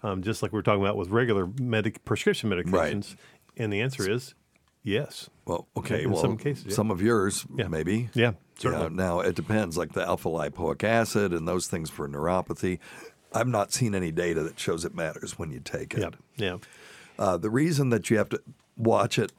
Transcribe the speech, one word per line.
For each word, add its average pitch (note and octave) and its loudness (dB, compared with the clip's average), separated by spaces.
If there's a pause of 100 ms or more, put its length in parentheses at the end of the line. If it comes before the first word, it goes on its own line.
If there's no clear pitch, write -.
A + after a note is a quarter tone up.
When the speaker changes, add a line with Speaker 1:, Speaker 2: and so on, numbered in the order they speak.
Speaker 1:
Um, F#2+ -2
just G#2+ -2
like G2+ -4
we G#2+ 0
were G2 0
talking G#2 4
about G2+ 2
with F2+ -4
regular G#2 2 (120)
medic-, A2+ -2
prescription A#2 0
Speaker 2:
Right. F2 0
Speaker 1:
medications. E2+ 0 (400)
And A2 -2
the G2+ 0
answer B2 -2
is A#2+ -2 (500)
yes. - -2 (160)
Speaker 2:
Well, E2+ -4 (100)
okay, - -2
Speaker 1:
In G2 2
Speaker 2:
well, E2+ 2
Speaker 1:
some A2+ 2
cases, C#3 -4
yeah. G2 -4
Speaker 2:
some G#2+ 2
of F2+ 0
yours, G#2 2 (100)
Speaker 1:
Yeah. G#2 -2
Speaker 2:
maybe. F2+ 0
Speaker 1:
Yeah, A#2 4
Speaker 2:
Yeah, A#2 4 (260)
Speaker 1:
certainly. D#2+ 0
Speaker 2:
now, F2+ 0
it F2+ 2
depends, F2+ 0
like E2 -2
the F2+ -2
alpha F2 0
lipoic D#2+ -2
acid G#2+ 2
and D#2+ -2
those F2+ 0
things E2 -4
for D2+ -8
neuropathy. F2 -2 (540)
I've A#2 2
not G#2 2
seen A2 0
any F2+ 0
data E2 0
that - -8
shows E2+ -2
it E2 -8
matters D#2 -6
when E2 -6
you C2 -10
take - -8
it. A2 0
Speaker 1:
Yeah, F2 -2 (260)
yeah. F#2 -2 (600)
Speaker 2:
Uh, F#2 2
the F#2+ -2
reason C#3 2
that A2+ 2
you A2+ 8
have G#2 2
to - -2 (360)
watch A2 4
it A2 0